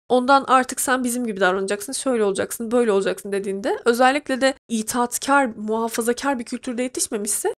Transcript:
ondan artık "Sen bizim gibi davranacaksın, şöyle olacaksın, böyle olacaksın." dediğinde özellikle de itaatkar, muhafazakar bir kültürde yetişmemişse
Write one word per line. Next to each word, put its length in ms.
ondan 400
artık 320
"Sen 240
bizim 220
gibi 140
davranacaksın, 520
şöyle 320
olacaksın, 460
böyle 220
olacaksın." 400
dediğinde 520
özellikle 560
de 140
itaatkar, 800
muhafazakar 840
bir 60
kültürde 380
yetişmemişse 760